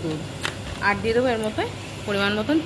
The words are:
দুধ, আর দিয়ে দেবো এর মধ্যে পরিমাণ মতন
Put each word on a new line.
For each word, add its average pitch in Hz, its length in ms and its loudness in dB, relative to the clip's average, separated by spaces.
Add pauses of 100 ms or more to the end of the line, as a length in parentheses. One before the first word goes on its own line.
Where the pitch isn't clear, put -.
দুধ, 156 160 -2 (680)
আর 202 160 6
দিয়ে 226 140 4
দেবো 254 180 4
এর 220 100 0
মধ্যে 214 200 0 (420)
পরিমাণ 202 320 2
মতন 247 280 2